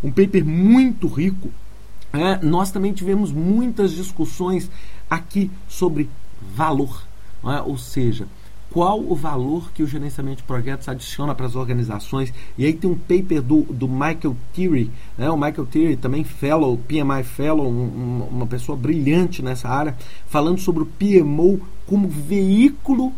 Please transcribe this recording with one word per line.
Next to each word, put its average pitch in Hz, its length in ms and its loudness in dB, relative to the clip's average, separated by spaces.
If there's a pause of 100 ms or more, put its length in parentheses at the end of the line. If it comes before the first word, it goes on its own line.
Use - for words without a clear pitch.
Um 139 60 0
paper 190 340 4
muito 196 640 4
rico. 180 420 0 (640)
É, 185 320 0
nós 180 260 2
também 196 220 0
tivemos 190 400 0
muitas 196 600 2
discussões 185 800 0 (380)
aqui 190 420 -2 (160)
sobre 151 440 0 (440)
valor, 139 480 0 (400)
não 123 100 -2
é? 143 100 -2
Ou 127 160 -4
seja, 110 480 0 (440)
qual 190 300 2
o - 140 0
valor 147 580 -2
que 156 100 0
o 151 40 2
gerenciamento 139 520 -2
de - 40 -6
projetos 131 460 -2
adiciona 139 460 -4
para 131 120 0
as 120 80 0
organizações. 123 800 -2 (240)
E 135 80 2
aí 160 60 4
tem 180 180 0
um 165 60 2
paper 180 440 2
do, 127 220 4
do 127 260 -2
Michael 143 480 -2 (160)
Thiry, 165 380 2 (260)
né? 131 140 0
O 165 60 0
Michael 147 300 -2
Thiry 156 300 2
também 135 280 0
fellow, 139 520 0
P - 200 -2
M 139 220 2
I 131 40 -2
fellow, 143 440 0
um, 120 180 0
um, 120 460 -4
uma 123 160 0
pessoa 127 300 -2
brilhante 156 640 2
nessa 127 280 -4
área, 135 280 -2 (300)
falando 160 320 2
sobre 165 240 0
o 151 40 -2
P 196 340 4
M 147 200 0
O 190 200 4 (260)
como 196 220 2
veículo 202 1080 2